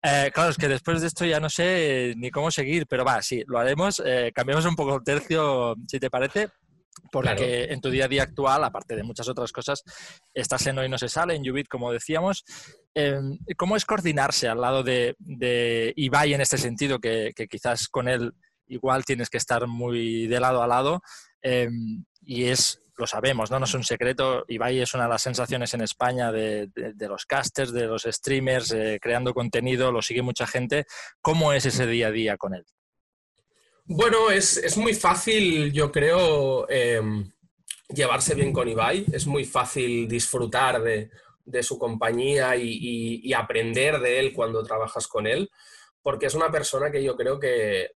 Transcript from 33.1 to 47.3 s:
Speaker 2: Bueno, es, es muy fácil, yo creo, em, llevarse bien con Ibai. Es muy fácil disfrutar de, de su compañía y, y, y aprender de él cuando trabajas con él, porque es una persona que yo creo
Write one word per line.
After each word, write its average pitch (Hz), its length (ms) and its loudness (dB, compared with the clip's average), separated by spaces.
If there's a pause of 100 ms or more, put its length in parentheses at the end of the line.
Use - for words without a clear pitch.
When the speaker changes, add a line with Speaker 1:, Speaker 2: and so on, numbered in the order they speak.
Speaker 2:
Bueno, 220 420 4
es, - 260 4
es - 200 0
muy 220 180 2
fácil, 180 800 2
yo 143 200 2
creo, 151 760 4
em, 110 600 0 (580)
llevarse 131 460 0
bien 139 180 2
con 120 160 0
Ibai. 117 440 0
Es 143 140 -2
muy 143 180 0
fácil 120 640 -2
disfrutar 123 760 0
de, 110 280 0 (340)
de 123 180 -2
su - 160 -4
compañía 123 800 0
y, 123 120 0
y, 117 600 -6
y 131 40 0
aprender 117 680 0
de 123 180 2
él - 140 2
cuando 113 320 -2
trabajas 110 420 -4
con 107 200 -2
él, 156 220 0 (540)
porque 139 240 -2
es 127 80 -2
una 160 160 2
persona 147 400 0
que 143 120 -2
yo 131 140 0
creo 131 220 0